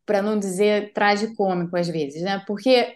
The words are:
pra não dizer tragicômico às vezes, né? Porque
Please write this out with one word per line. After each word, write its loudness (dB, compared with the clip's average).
pra 2
não 0
dizer 0
tragicômico 0
às 0
vezes, -6
né? -4
Porque 2